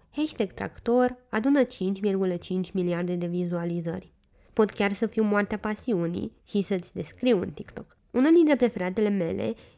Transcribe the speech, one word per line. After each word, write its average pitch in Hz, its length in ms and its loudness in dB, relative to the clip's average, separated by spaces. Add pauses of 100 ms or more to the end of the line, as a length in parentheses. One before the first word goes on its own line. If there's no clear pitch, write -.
(120)
hashtag 294 400 -4
tractor 247 640 0 (140)
adună 254 340 2
cinci 190 360 -4
virgulă 190 360 0
cinci 180 360 -6
miliarde 175 440 -2
de 175 120 -4
vizualizări. 170 840 -4 (420)
Pot 214 160 4
chiar 202 240 -2
să 220 120 -2
fiu 214 180 0
moartea 208 340 0
pasiunii 196 720 -2 (120)
și - 180 0
să-ți 180 320 -4
descriu 196 440 0
un - 120 -4
TikTok. - 480 -16 (140)
Unul 285 220 4
dintre 311 220 6
preferatele 208 540 0
mele 165 460 -2 (220)